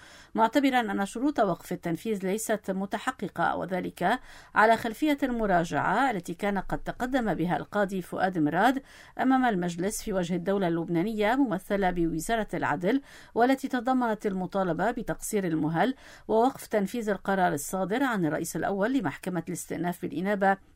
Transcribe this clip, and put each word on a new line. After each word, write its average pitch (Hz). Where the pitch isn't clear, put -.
معتبرا 254
أن 202
شروط 277
وقف 190
التنفيذ 180
ليست 202
متحققة، 190
وذلك 180
على 220
خلفية 277
المراجعة 196
التي 180
كان 202
قد 160
تقدم 233
بها 160
القاضي 190
فؤاد 185
مراد 185
أمام 262
المجلس 180
في 196
وجه 185
الدولة 185
اللبنانية 170
ممثلة 196
بوزارة 175
العدل، 175
والتي 262
تضمنت 240
المطالبة 185
بتقصير 208
المهل 165
ووقف 233
تنفيذ 214
القرار 190
الصادر 190
عن 220
الرئيس 160
الأول 196
لمحكمة 180
الاستئناف 175
بالإنابة 196